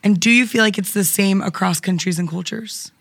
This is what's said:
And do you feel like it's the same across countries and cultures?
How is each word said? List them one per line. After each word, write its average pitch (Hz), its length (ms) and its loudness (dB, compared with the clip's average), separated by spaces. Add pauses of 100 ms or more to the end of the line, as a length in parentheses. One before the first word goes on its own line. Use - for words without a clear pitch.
And 202 160 4
do 226 120 2
you 240 160 4
feel 226 160 2
like 208 140 2
it's 190 160 -6
the 202 100 0
same 196 380 2
across 185 380 -2
countries 180 380 -2
and 170 120 -4
cultures? 208 720 -10